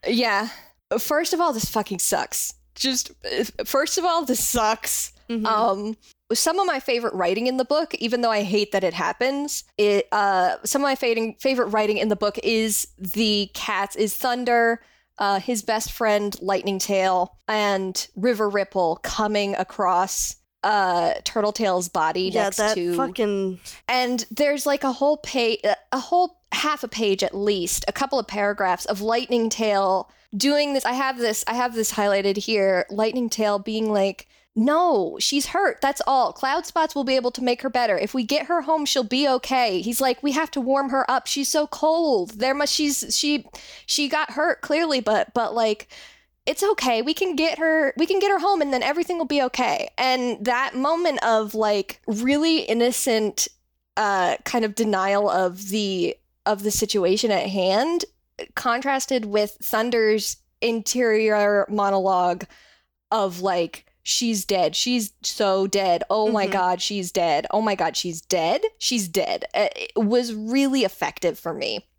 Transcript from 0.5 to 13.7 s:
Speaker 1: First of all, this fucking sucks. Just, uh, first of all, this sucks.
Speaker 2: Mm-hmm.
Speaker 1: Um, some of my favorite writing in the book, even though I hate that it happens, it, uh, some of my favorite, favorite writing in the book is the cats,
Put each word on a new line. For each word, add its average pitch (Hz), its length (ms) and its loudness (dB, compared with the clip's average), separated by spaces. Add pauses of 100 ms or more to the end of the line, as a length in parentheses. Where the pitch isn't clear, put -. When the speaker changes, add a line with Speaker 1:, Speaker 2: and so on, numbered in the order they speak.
Speaker 1:
First 311 360 0
of 330 60 0
all, 339 120 2
this 220 140 -4
fucking - 320 -4
sucks. - 560 -2 (200)
Just, - 380 -4 (120)
uh, - 200 -2 (200)
first 285 340 -2
of 339 60 -2
all, 339 200 2
this 254 200 -2
sucks. - 680 -2 (160)
Speaker 2:
Mm-hmm. 233 180 -4
Speaker 1:
Um, 214 500 0 (360)
some 320 260 0
of 392 80 2
my 277 140 -2
favorite 240 340 -2
writing 185 320 0
in 254 120 -2
the 254 80 2
book, 302 300 0
even 240 260 -2
though 233 80 2
I 208 120 0
hate 202 300 0
that 196 100 2
it 170 120 0
happens, 262 720 -2 (120)
it, 208 340 4
uh, 196 540 2
some 269 180 0
of - 40 0
my 269 80 2
favorite, 226 460 -2
favorite 262 260 0
writing 208 320 2
in 220 100 0
the 208 80 2
book 208 260 -2
is 220 460 0 (100)
the 208 560 0
cats, 202 420 -4